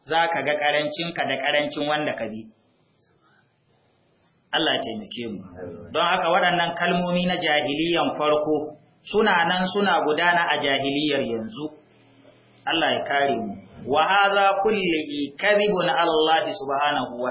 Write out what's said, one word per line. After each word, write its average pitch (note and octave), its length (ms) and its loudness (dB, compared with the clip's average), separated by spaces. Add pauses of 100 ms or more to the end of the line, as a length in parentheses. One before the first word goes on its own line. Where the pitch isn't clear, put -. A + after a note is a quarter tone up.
za E3 260 0
ka E3 160 -2
ga D3 120 0
ƙarancinka D3+ 680 -2
da C3+ 140 -2
ƙarancin D3 500 -2
wanda D3 260 -2
ka A2+ 140 -8
bi. A2 240 -14 (2000)
Allah D3+ 180 0
ya C3 100 -2
taimake A2 420 -8 (120)
mu. F#2 40 -12 (520)
Don D#3 140 0
haka F3+ 260 2
waɗannan F3 440 2
kalmomi F3+ 520 0
na F3+ 80 0
jahiliyan D3+ 800 0
farko D3+ 640 0 (240)
suna G3+ 420 2
nan F3+ 220 0
suna F#3+ 400 2
gudana E3+ 400 2
a D3 100 0
jahiliyar C#3+ 640 0
yanzu. A#2 540 -6 (880)
Allah D3+ 280 0
ya B2 120 -2
kare C#3+ 320 0
mu. G#2+ 180 -6 (300)
Wa C3+ 180 2
hadha G3 640 4
kulli D#3 720 -2
kadhibun G3 560 2
ala E3 160 2
Allah D#3 400 4
subhanahu C#3 720 -2
wa B2 120 -2